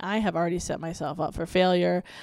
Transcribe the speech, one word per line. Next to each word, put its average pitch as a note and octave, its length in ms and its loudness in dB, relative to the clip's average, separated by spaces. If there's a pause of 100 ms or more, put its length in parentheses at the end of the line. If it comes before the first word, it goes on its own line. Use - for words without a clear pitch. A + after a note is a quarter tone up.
I G3+ 160 -2
have G3 180 0
already E3+ 220 0
set - 200 -4
myself D#3+ 420 -6
up D#3 140 -2
for E3 120 -4
failure. F3+ 580 4 (180)